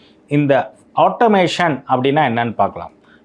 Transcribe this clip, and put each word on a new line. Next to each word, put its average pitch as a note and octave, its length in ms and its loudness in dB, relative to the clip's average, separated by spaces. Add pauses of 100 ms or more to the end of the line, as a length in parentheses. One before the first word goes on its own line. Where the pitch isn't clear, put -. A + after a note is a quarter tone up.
(280)
இந்த C#3+ 460 0 (220)
ஆட்டோமேஷன் F3+ 920 0
அப்படின்னா C3+ 400 0
என்னன்னு A#2 240 -2
பார்க்கலாம். E2+ 380 -4 (340)